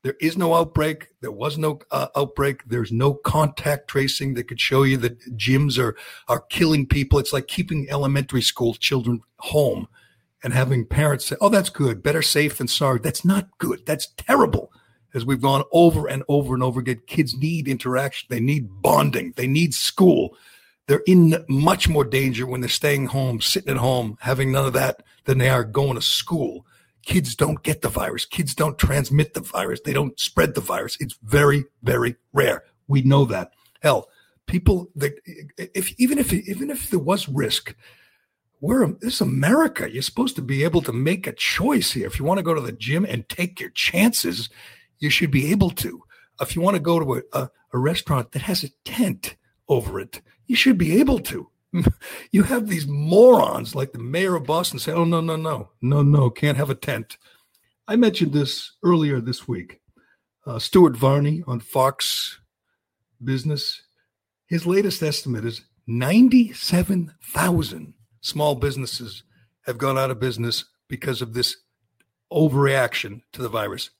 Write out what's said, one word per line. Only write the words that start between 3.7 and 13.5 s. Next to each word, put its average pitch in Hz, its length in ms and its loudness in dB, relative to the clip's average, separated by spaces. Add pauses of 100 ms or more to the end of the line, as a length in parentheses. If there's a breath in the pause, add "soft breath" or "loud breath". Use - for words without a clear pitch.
tracing 135 460 -2
that 120 120 -6
could 117 140 -8
show 135 220 4
you 135 140 4
that 120 400 -6
gyms 131 400 2
are, 120 200 -2 (320 loud breath)
are 117 200 0
killing 156 380 2
people. 143 320 2
It's - 140 -4
like 135 140 -2
keeping 156 420 -4
elementary 139 520 0
school 117 340 0
children 120 460 -2 (180)
home - 480 0 (560 soft breath)
and 123 100 -4
having 127 320 2
parents 143 400 0
say, - 160 -4
"Oh, 202 80 6
that's 196 200 4
good. 117 340 -2
Better 151 180 0
safe 147 360 2
than 127 100 -4
sorry." 131 320 0
That's 139 260 -4
not 190 320 0